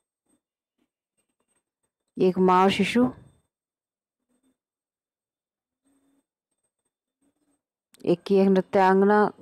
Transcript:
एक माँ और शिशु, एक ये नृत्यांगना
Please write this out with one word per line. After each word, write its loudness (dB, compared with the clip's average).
एक -2
माँ 2
और 2
शिशु, -2
एक -6
ये 2
नृत्यांगना 0